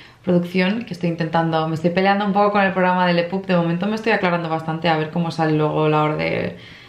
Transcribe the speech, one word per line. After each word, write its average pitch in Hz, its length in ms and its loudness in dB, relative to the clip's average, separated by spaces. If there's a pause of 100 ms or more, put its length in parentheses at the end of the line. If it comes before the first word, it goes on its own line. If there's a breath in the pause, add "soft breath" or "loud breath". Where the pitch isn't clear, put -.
(220 loud breath)
producción, 185 640 0
que - 80 -12
estoy 175 160 -4
intentando, 160 580 0
me 160 80 -2
estoy 165 160 0
peleando 196 340 2
un 196 80 0
poco 202 200 4
con 202 100 2
el 185 100 2
programa 180 320 2
del 175 140 2
epup. 190 280 -2
De 185 100 2
momento 170 300 0
me 220 100 -2
estoy 220 160 0
aclarando 175 360 0
bastante 160 400 -2
a 160 80 2
ver 156 140 -2
cómo 165 220 -2
sale 156 220 0
luego 151 340 2
la 151 160 2
hora 151 100 0
de 160 420 -4 (320 loud breath)